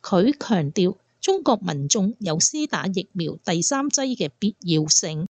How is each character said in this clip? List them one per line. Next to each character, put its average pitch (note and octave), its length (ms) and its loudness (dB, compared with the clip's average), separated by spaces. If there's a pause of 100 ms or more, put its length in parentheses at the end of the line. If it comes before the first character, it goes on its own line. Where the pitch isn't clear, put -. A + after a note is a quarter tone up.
佢 G#3 360 4
強 D#3+ 340 0
調 F3+ 240 2 (260)
中 G4 200 2
國 B3+ 200 4
民 D3 260 -2
眾 G#3 300 0
有 E3 200 -2
施 D4+ 280 0
打 E3 200 -4
疫 F#3 260 -4
苗 D#3+ 300 -4
第 F3 200 0
三 C#4 240 0
劑 C#4 180 -2 (120)
嘅 D3+ 220 -2
必 - 220 -2
要 D#3 260 0
性 D#3 400 -2 (120)